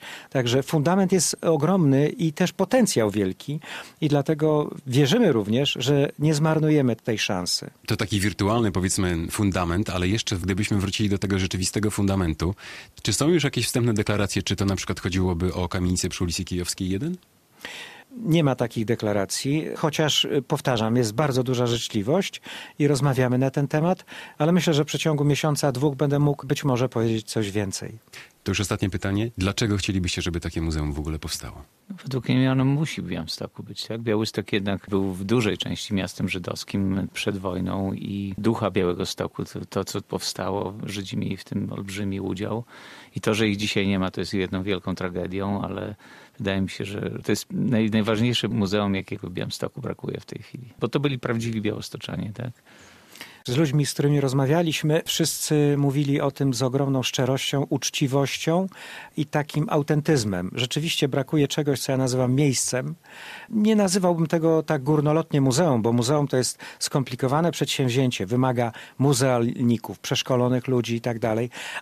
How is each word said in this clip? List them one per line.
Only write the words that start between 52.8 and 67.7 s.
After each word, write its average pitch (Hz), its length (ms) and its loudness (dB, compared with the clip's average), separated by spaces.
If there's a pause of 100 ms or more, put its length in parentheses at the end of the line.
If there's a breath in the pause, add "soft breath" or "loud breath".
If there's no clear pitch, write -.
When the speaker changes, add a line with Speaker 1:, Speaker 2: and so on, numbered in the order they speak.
Speaker 1:
Z 123 80 -2
ludźmi, 147 280 2
z - 80 -4
którymi 147 280 2
rozmawialiśmy, 147 840 2
wszyscy 147 720 2
mówili 143 440 2
o 139 100 0
tym 139 220 0
z 117 100 -2
ogromną 135 400 2
szczerością, 135 640 0
uczciwością 143 960 0 (500 loud breath)
i 151 80 0
takim 147 440 -2
autentyzmem. 143 840 0
Rzeczywiście 147 540 0
brakuje 139 400 2
czegoś, 143 320 0
co - 120 -2
ja 131 60 0
nazywam 127 380 2
miejscem. 139 600 0 (540 loud breath)
Nie 214 260 4
nazywałbym 180 520 4
tego 160 360 4
tak 156 200 0
górnolotnie 151 580 2
muzeum, 135 400 4
bo 117 120 2
muzeum 135 340 2
to 135 100 0
jest - 220 0 (200 loud breath)
skomplikowane 139 720 0
przedsięwzięcie, 127 760 0